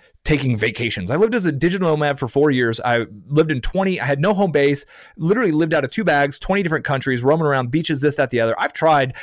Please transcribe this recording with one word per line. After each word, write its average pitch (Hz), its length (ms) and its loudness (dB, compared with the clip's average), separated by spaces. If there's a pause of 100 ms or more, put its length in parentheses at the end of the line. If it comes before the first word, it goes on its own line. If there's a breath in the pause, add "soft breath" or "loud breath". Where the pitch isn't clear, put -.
(240 soft breath)
taking 131 320 0
vacations. 107 540 -4
I 135 60 0
lived 214 180 2
as 214 100 0
a 160 80 0
digital 175 360 0
nomad 147 300 0
for 135 80 -4
four 143 240 2
years. 120 300 0
I 120 240 0 (240)
lived 151 240 2
in 131 80 -4
twenty, 185 400 -2
I 120 60 -4
had 139 120 0
no 185 140 2
home 190 180 0
base, 143 360 2 (320 loud breath)
literally 196 340 2
lived 160 220 0
out 147 100 0
of 131 60 -4
two 220 140 -4
bags, 143 340 2
twenty 196 240 -2
different 160 240 -2
countries, 131 360 -2
roaming 151 240 2
around 131 240 0
beaches, 151 300 -2
this, 147 160 0
that, 139 140 0
the 120 100 0
other. 113 180 0
I've 147 140 -4
tried 143 500 2